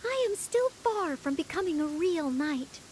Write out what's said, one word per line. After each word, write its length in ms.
I 260
am 60
still 340
far 460
from 200
becoming 460
a 40
real 440
knight. 500